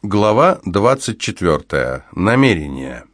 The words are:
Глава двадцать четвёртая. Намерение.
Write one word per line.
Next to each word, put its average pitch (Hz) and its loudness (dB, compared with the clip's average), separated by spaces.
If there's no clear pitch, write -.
Глава 107 2
двадцать 110 -2
четвёртая. 71 -2
Намерение. 76 0